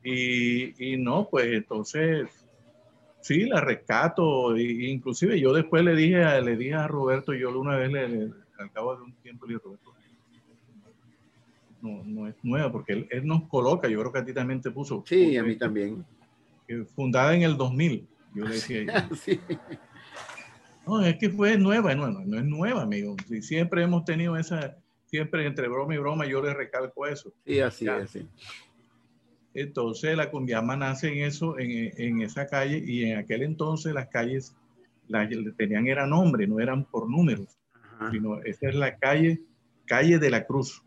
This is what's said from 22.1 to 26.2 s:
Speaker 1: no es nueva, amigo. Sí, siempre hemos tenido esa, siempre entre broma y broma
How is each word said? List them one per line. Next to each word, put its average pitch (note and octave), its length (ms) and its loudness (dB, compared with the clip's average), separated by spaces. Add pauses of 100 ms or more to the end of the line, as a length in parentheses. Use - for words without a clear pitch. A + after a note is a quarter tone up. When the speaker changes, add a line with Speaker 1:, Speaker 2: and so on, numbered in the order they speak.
Speaker 1:
no G#2 120 -2
es B2 80 0
nueva, E3 380 0
amigo. G#2 320 -4 (120)
Sí, A2 140 -6
siempre E3+ 420 0
hemos E3+ 220 2
tenido E3 320 -2
esa, D#3+ 400 -6 (280)
siempre D3+ 400 -2
entre C#3 220 -4
broma C#3 280 -2
y - 20 -4
broma D3 280 -2